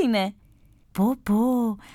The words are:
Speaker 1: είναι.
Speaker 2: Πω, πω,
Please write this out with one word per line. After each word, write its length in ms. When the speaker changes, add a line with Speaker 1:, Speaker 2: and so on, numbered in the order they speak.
Speaker 1:
είναι. 320
Speaker 2:
Πω, 320
πω, 540